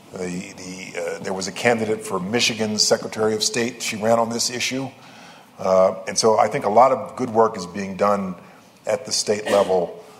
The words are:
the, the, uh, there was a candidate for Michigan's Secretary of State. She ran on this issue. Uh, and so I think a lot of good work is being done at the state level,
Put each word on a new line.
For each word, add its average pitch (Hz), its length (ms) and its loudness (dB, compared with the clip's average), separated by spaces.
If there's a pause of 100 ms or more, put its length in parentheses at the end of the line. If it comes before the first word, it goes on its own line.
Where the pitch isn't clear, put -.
(120)
the, 101 60 -12
the, 92 840 -10
uh, 87 200 -6
there 101 140 -6
was 95 140 -6
a 98 40 -8
candidate 110 520 0
for 95 160 -4
Michigan's 107 640 0
Secretary 110 540 0
of 107 80 -2
State. - 400 -4
She - 120 -4
ran 110 220 2
on 117 140 0
this 117 180 -2
issue. 127 400 -6 (680)
Uh, 95 340 4 (140)
and 101 100 -4
so 110 220 4
I 113 80 6
think 135 180 -2
a 101 40 0
lot 120 220 8
of - 240 -4
good 127 140 -4
work 110 260 4
is 90 120 -10
being 95 280 -8
done 98 380 0 (540)
at 107 180 -2
the 107 60 -8
state 104 340 -2
level, 92 580 2 (160)